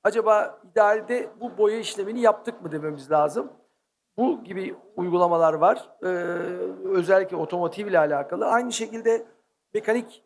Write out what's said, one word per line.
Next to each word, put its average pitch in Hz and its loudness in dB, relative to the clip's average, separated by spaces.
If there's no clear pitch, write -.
acaba 214 2
idealde 220 2
bu 233 -12
boya 214 2
işlemini 208 -6
yaptık 233 2
mı 165 -8
dememiz 151 -6
lazım. 151 2
Bu 254 0
gibi 185 -8
uygulamalar 175 4
var. 165 2
Ee, 185 -4
özellikle 185 2
otomotiv 175 -4
ile 180 2
alakalı. 151 -2
Aynı 247 0
şekilde 226 -2
mekanik 220 -2